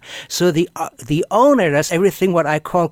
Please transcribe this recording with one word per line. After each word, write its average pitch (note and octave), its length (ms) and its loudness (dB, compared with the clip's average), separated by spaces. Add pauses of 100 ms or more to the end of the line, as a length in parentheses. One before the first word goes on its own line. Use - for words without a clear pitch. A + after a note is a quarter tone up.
(300)
So F3+ 200 0
the, D#3+ 280 0
uh, E3 120 -6 (160)
the D3+ 240 -2
owner A3 420 4
does D3 200 0
everything F#3+ 400 0
what E3 140 0
I D3+ 140 -2
call E3+ 320 -2